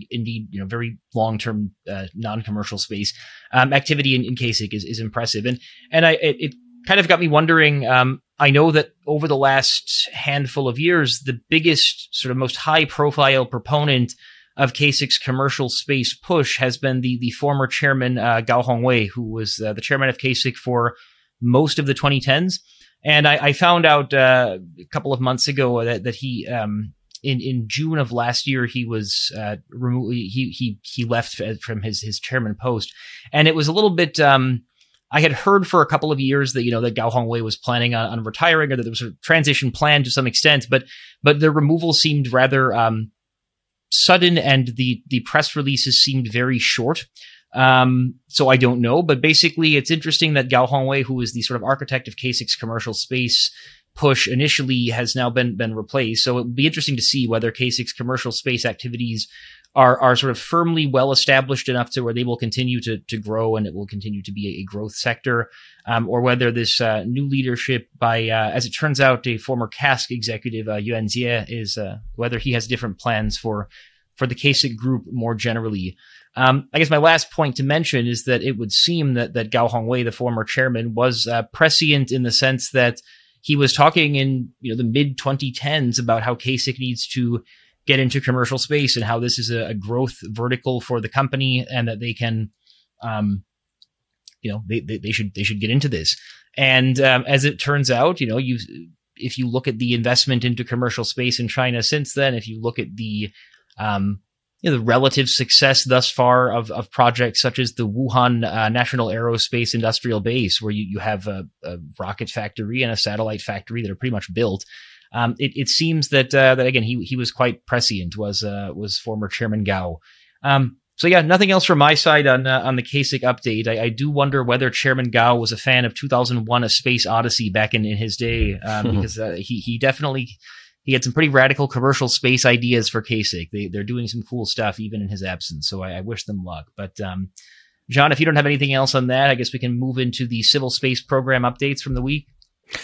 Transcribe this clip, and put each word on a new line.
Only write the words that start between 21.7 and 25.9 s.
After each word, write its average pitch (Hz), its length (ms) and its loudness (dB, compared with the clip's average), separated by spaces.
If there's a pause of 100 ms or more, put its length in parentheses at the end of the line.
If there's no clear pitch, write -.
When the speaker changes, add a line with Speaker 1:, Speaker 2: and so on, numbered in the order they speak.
Speaker 1:
of 143 80 0
the 139 60 2
twenty 139 280 0
tens. 160 400 0 (440)
And 151 240 4
I, 143 200 2
I 147 40 4
found 175 320 4
out, 147 300 4
uh, 127 440 6 (200)
a 90 80 -20
couple 139 260 -6
of 127 80 -2
months 127 280 0
ago 123 360 0
that, 113 200 -2